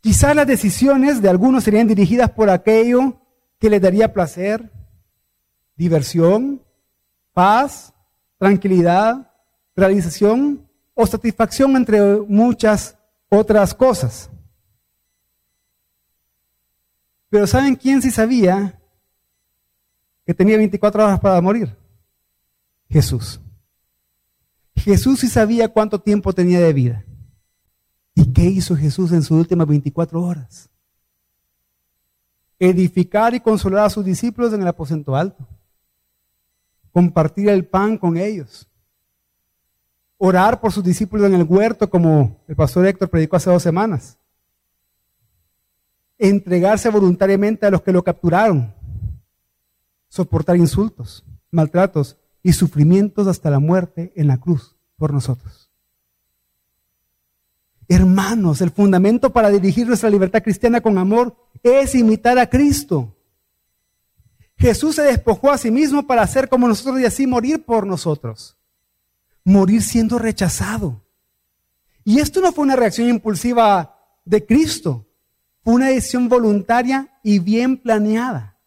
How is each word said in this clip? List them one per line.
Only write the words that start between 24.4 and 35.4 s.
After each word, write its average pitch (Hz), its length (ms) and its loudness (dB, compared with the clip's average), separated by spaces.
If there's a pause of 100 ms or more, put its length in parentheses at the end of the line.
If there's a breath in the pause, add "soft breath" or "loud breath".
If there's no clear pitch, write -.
Jesús 226 440 0
sí 254 80 -2
sabía 226 400 0
cuánto 214 320 -2
tiempo 202 320 -2
tenía 180 280 2
de 165 120 4
vida. 123 320 -2 (1120)
¿Y 127 180 2
qué 170 120 2
hizo 185 320 0
Jesús 156 360 -2
en 170 100 2
sus 143 100 -2
últimas 165 340 0
veinticuatro 151 560 -2
horas? 165 480 -12 (1900)
Edificar 185 760 0
y 247 60 -6
consolar 208 460 0
a 202 40 0
sus 208 140 -6
discípulos 226 480 -4
en 208 100 -4
el 180 60 -2
aposento 151 460 -6
alto. 165 320 -6 (1500)